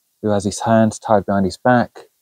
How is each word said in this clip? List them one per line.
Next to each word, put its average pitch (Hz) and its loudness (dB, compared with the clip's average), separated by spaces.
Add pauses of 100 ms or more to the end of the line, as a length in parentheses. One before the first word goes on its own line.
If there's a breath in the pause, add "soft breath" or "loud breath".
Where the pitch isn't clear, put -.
(220)
who 107 -2
has 101 -2
his - -4
hands 113 2
tied 104 0
behind 98 0
his 90 -6
back. 123 -2 (160)